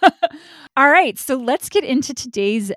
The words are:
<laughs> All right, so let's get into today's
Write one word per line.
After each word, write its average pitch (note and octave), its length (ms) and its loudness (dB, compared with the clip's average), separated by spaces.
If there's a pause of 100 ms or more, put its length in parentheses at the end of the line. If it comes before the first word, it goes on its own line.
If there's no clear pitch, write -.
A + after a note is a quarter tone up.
<laughs> - 720 -2
All C#4 120 4
right, D#4 300 4
so - 180 -6
let's B3 320 -4
get G#3 140 0
into C4 320 -4
today's G#3 640 -4